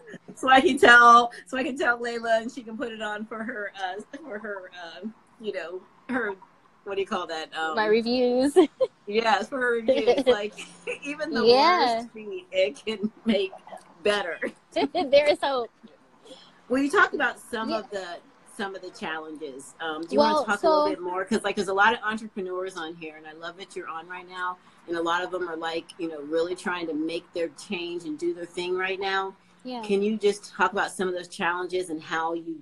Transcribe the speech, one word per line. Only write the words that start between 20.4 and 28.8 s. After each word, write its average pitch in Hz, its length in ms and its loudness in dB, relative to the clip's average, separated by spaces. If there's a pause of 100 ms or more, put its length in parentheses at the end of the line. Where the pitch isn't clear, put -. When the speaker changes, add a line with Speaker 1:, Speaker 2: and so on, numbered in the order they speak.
Speaker 2:
talk 214 180 -2
a 349 40 2
little 302 180 4
Speaker 1:
so 302 60 0
Speaker 2:
bit 285 100 -6
more? 185 240 -6
'Cause, 220 180 -2
like, 202 140 -4
there's 190 100 -4
a 196 60 -4
lot 202 200 4
of 233 100 -6
entrepreneurs 190 720 -8
on 165 180 -10
here, 160 220 -14
and 156 100 -20
I 156 60 -18
love 170 240 -14
that 190 180 -18
you're 180 140 -10
on 160 180 -12
right 180 200 -14
now. 180 300 -8 (300)
And 170 100 -4
a 170 40 -2
lot 170 220 0
of 180 80 -6
them 180 160 -6
are, 160 100 -8
like, 165 280 -6 (140)
you 165 80 -4
know, 156 140 -10
really 165 340 -2
trying 180 320 -6
to 160 60 -6
make 165 400 -6
their 165 160 -4
change 175 560 -8
and 151 120 -8
do 170 160 -4
their 175 120 -10
thing 180 300 -6
right 185 240 -4